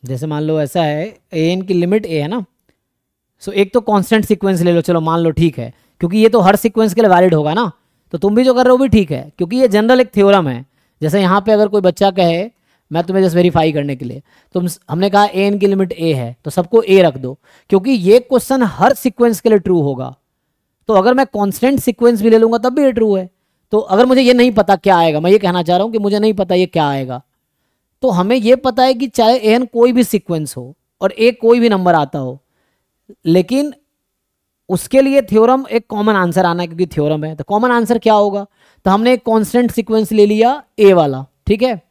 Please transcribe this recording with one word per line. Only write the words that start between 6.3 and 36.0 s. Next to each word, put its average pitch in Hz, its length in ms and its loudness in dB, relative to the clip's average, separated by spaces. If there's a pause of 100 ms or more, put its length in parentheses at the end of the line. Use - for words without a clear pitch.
हर 190 160 4
सीक्वेंस 220 380 -2
के 226 80 0
लिए 214 80 4
वैलिड 180 240 4
होगा 151 200 -2
ना, 202 180 -4 (420)
तो 170 40 -8
तुम 202 180 -2
भी 247 80 2
जो 254 100 2
कर 247 100 0
रहे 247 80 4
हो 254 60 4
भी 269 120 0
ठीक 185 220 2
है, 139 260 -10
क्योंकि 180 200 -4
ये 254 100 2
जनरल 220 340 2
एक - 140 -4
थ्योरम 196 320 2
है। 127 180 -8 (360)
जैसे 156 200 -2
यहाँ 190 200 2
पे 214 100 -2
अगर 208 160 2
कोई 202 140 -2
बच्चा 185 300 0
कहे, 180 380 -2 (420)
मैं 165 120 -2
तुम्हें 190 200 0
just 170 120 0
वेरीफाई 165 360 0
करने 143 240 -6
के 127 100 -14
लिए, 120 160 -14 (320)
तुम, 180 140 -4 (220)
हमने 180 200 -2
कहा 202 160 2
एएन 202 340 -2
की 202 80 0
लिमिट 190 240 -2
ए 165 220 -2
है, 120 300 -6
तो 147 80 -10
सबको 185 300 0
ए 190 200 4
रख 147 160 2
दो, 131 200 -10 (320)
क्योंकि 196 220 0
ये 208 280 4
क्वेश्चन 254 440 -2
हर 202 300 0
सीक्वेंस 233 480 -2
के 226 80 0
लिए 214 100 4
ट्रू 175 220 0
होगा। 131 340 -6 (720)
तो 220 40 2
अगर 202 200 4
मैं 247 120 0
कांस्टेंट 214 540 -2
सीक्वेंस 233 420 0
भी 226 80 2
ले 220 80 6
लूँगा 226 200 2
तब 247 160 -4
भी 294 100 0
ये 269 80 4
ट्रू 220 240 0
है, 185 140 -6 (440)
तो 208 60 2
अगर 208 260 2
मुझे 254 160 2
ये 247 120 4
नहीं 247 180 4
पता 196 240 2
क्या 185 220 2
आएगा, 160 220 2
मैं 170 120 0
ये 214 80 6
कहना 180 240 -2
चाह 175 140 0
रहा 190 60 0
हूँ 226 80 -6
कि 220 80 -4
मुझे 202 200 -2
नहीं 220 140 0
पता 185 220 -2
ये 185 120 2
क्या 156 200 -2
आएगा, 135 340 -8 (840)
तो 262 60 0
हमें 190 260 0
ये 240 220 2
पता 254 260 -2
है 262 100 2
कि 247 160 -6
चाहे 233 300 2
एएन 220 260 0
कोई 240 280 0
भी 240 100 2
सीक्वेंस 165 540 -6
हो 127 160 -18 (280)
और 196 100 -2
ए 226 200 0
कोई 233 280 2
भी 233 100 2
नंबर 180 260 2
आता 147 240 -2
हो, 131 200 -10 (840)
लेकिन 208 480 -2 (960)
उसके 254 320 0
लिए 269 200 2
थ्योरम 233 500 0
एक 226 160 -4
कॉमन 208 280 -2